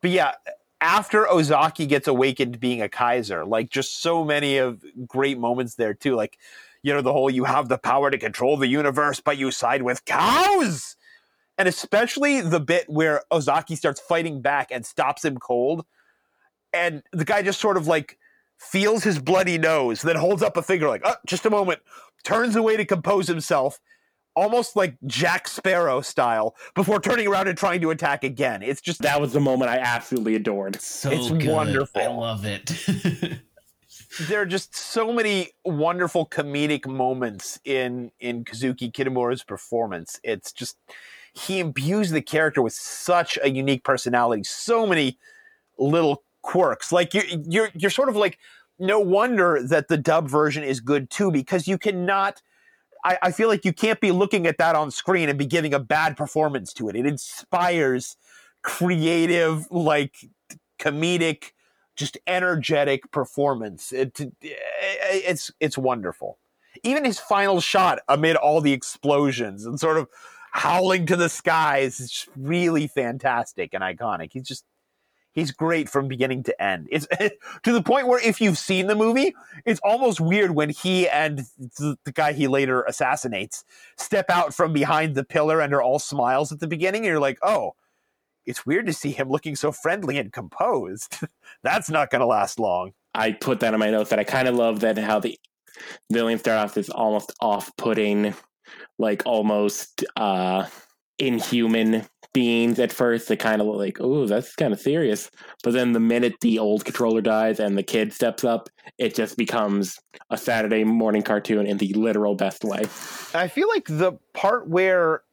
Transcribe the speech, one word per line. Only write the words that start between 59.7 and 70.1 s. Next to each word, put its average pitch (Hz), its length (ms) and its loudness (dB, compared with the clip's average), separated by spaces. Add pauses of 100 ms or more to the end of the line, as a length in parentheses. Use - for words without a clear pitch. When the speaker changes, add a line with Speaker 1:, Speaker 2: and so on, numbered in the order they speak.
Speaker 1:
like, 151 440 0 (640)
comedic, 160 760 -2 (440)
just - 300 -8
energetic 160 840 0
performance. 127 800 -4
It, 131 300 -4
it, 139 120 -10 (100)
it's, 185 1080 -4 (100)
it's 151 180 -2
wonderful. 107 580 -4 (460)
Even 277 240 0
his 220 120 -2
final 196 440 2
shot 180 440 2
amid 156 300 4
all 151 240 4
the 143 140 4
explosions 123 920 -2
and 120 160 -8
sort 160 160 2
of 147 100 0 (460)